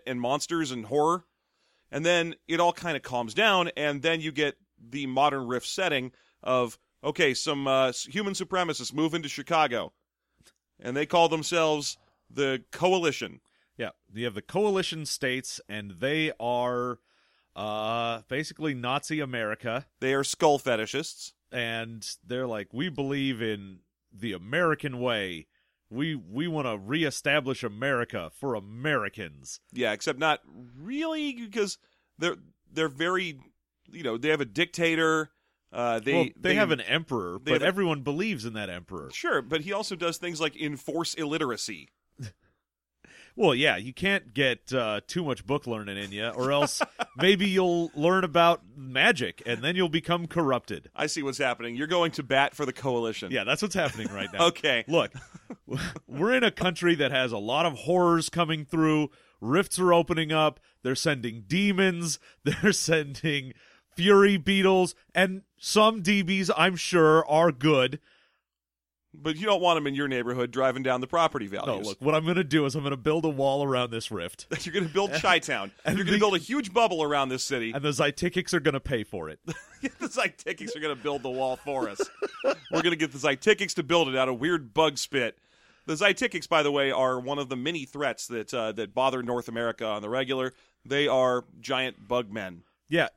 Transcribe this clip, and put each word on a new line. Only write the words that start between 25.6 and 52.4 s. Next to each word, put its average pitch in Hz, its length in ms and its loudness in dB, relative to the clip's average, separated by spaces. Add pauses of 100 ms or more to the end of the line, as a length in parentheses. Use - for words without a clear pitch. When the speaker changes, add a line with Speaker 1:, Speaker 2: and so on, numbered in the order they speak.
Speaker 2:
We, 151 260 -4
we 120 340 -6
wanna 131 280 -4
reestablish 139 840 -2
America 117 720 -4
for 135 200 -4
Americans." 101 1080 -6 (100)
Speaker 1:
Yeah, 113 220 -2
except 127 260 -4
not 151 220 2 (360)
really, 294 560 -6
because 226 440 -4 (420)
they're, 170 160 -2 (340)
they're 156 200 -2
very, 165 500 -2 (500)
you 131 140 -14
know, 117 140 -2
they 127 120 -2
have 156 120 2
a 135 40 0
dictator. 160 840 0 (400)
Uh, 117 280 -2
they, 120 140 0
Speaker 2:
Well, 139 100 4
they - 260 -2
Speaker 1:
they 185 60 4
Speaker 2:
have 202 160 2
an 139 100 0
emperor, 104 600 -4
Speaker 1:
they 143 100 -2
Speaker 2:
but 156 100 2
Speaker 1:
have - 0 -
a - 40 0
Speaker 2:
everyone 180 360 0
believes 147 440 -4
in 117 80 -8
that 104 160 -6
emperor. 87 420 -10
Speaker 1:
Sure, 294 300 -2
but 156 200 -4
he 180 100 -8
also 202 240 -4
does 170 220 -4
things 170 240 -6
like 156 160 -2
enforce 151 560 -4
illiteracy. 139 760 -4 (1500)
Speaker 2:
Well, 190 180 6
yeah, 127 240 4
you 117 160 -10
can't 190 400 -2
get, 127 400 0
uh, 110 320 0
too 175 180 -6
much 139 220 -4
book 139 220 -2
learning 107 300 -6
in 101 140 -8
you, 104 180 -6
or 127 220 -2
else 143 300 0 (180)
Speaker 1:
<laughs> - 180 -8
Speaker 2:
maybe 185 300 4
you'll 175 460 2
learn 180 300 2
about 170 400 4 (120)
magic, 131 720 0
and 117 180 -4
then 165 120 0
you'll 180 140 2
become 170 360 -2
corrupted. 131 720 -2
Speaker 1:
I 147 100 -2
see 151 160 -4
what's 135 160 -4
happening. 120 380 -2
You're 139 100 -4
going 170 280 2
to 151 100 -6
bat 135 320 4